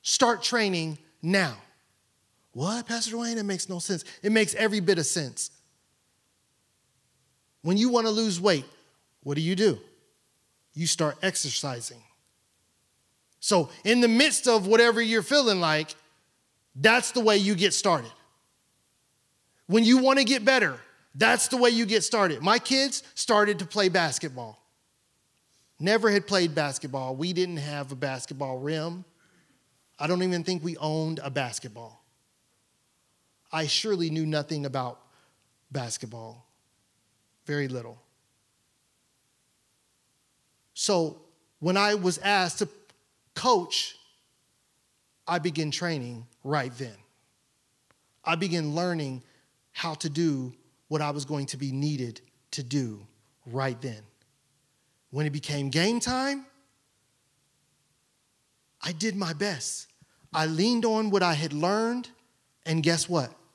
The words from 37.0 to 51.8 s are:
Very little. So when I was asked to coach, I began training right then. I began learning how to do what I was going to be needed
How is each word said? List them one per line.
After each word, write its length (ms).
Very 220
little. 340
So 480
when 180
I 180
was 240
asked 400
to 100
coach, 600
I 120
began 320
training 540
right 340
then. 180
I 120
began 380
learning 480
how 240
to 140
do 440
what 140
I 100
was 140
going 220
to 100
be 140
needed 500